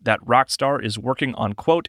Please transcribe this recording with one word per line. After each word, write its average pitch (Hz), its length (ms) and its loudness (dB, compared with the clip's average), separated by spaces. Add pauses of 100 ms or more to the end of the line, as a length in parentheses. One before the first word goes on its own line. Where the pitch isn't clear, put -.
that 110 200 0
Rockstar 135 640 2
is 110 160 -4
working 127 360 -2
on, 104 180 -2
quote, 165 360 0